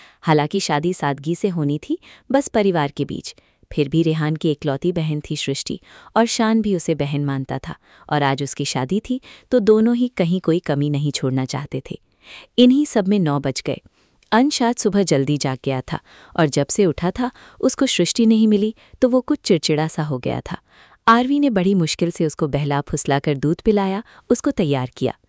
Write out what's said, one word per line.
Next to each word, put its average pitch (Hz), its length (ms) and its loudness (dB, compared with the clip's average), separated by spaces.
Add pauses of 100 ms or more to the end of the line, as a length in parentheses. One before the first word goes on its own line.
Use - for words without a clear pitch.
(240)
हालांकि 151 360 2
शादी 160 340 0
सादगी 143 420 -4
से 202 140 -2
होनी 151 300 -2
थी, - 180 -6 (320)
बस 269 180 0
परिवार 175 440 0
के 143 140 -4
बीच, - 280 -12 (380)
फिर 143 180 -2
भी 160 140 2
रेहान 160 320 0
की 156 160 -2
इकलौती 143 400 -2
बहन 156 300 -4
थी - 140 -8
सृष्टि - 440 -6 (360)
और 226 120 4
शान 226 340 0
भी 208 140 0
उसे 165 200 -2
बहन 143 300 -2
मानता 135 340 -4
था 160 160 -10 (340)
और 143 140 0
आज 139 200 0
उसकी 139 220 -6
शादी 135 340 -2
थी 254 200 -6 (320)
तो 254 100 4
दोनों 220 340 4
ही 247 120 0 (100)
कहीं 180 240 2
कोई 165 200 2
कमी 143 280 -2
नहीं 143 220 -2
छोड़ना 131 340 -2
चाहते 135 360 -8 (100)
थे। - 80 -10 (580)
इन्हीं 254 280 6
सब 202 220 0
में 202 120 2
नौ 147 200 2
बज 135 260 -4
गए। 139 140 -4 (520)
अंश 262 320 2
आज 240 120 0
सुबह 202 300 0
जल्दी 143 320 2
जाग 135 280 -4
गया 135 180 -2
था - 160 -8 (360)
और 156 140 2
जब 143 200 0
से 208 160 2
उठा 175 260 0
था 254 200 -6 (300)
उसको 262 260 0
सृष्टि 208 380 0
नहीं 220 220 4
मिली 214 260 2 (280)
तो 254 80 4
वो 247 120 2
कुछ - 220 -4
चिड़चिड़ा 156 440 0
सा 156 160 -4
हो 147 160 -4
गया 123 220 -4
था। - 160 -10 (500)
आरवी 254 320 4
ने 285 100 2
बड़ी 196 260 2
मुश्किल 170 360 0
से 170 140 -2
उसको 156 220 -2
बहला 143 340 -2
फुसला 147 380 -2
कर 147 160 0
दूध 147 260 -2
पिलाया, 196 400 0 (280)
उसको 269 220 0
तैयार 139 460 -2
किया। 123 160 -4 (160)